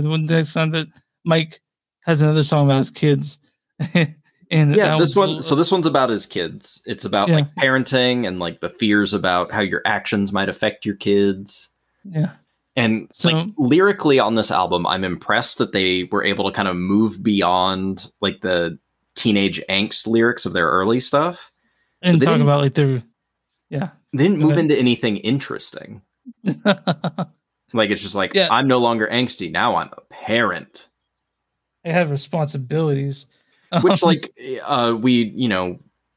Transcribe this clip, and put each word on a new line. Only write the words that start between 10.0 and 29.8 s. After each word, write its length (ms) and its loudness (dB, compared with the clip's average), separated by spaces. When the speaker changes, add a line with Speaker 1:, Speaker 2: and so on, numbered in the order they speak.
Speaker 2:
might 160 -2
affect 360 -4
your 100 -4
kids. 760 -2
Speaker 1:
Yeah. 280 -4
Speaker 2:
And, 380 -2
Speaker 1:
So 160 -2
Speaker 2:
like, 180 -2
lyrically 640 2
on 160 2
this 160 2
album, 340 0
I'm 200 -2
impressed 540 -2
that 120 -2
they 400 0
were 140 -2
able 240 -2
to 40 -6
kind 140 -2
of 80 -2
move 480 0
beyond, 960 0
like, 220 -4
the 360 -2
teenage 540 0
angst 360 -2
lyrics 400 0
of 60 -6
their 160 0
early 320 0
stuff. 520 -2
Speaker 1:
And 140 4
Speaker 2:
But 40 4
they 60 4
Speaker 1:
talk 80 4
Speaker 2:
didn't 140 2
Speaker 1:
about, 120 4
like, 140 0
their, 280 0
yeah. 220 -8
Speaker 2:
they 120 0
didn't 160 2
Speaker 1:
Go 80 4
Speaker 2:
move 100 4
Speaker 1:
ahead. 80 2
Speaker 2:
into 120 2
anything 400 0
interesting. 840 -6
Speaker 1:
<laughs> 220 -4
Speaker 2:
Like, 160 2
it's 120 -2
just 100 -8
like, 220 -2
Speaker 1:
Yeah. 160 2
Speaker 2:
"I'm 160 2
no 120 4
longer 280 2
angsty. 440 -4
Now 260 0
I'm 200 -4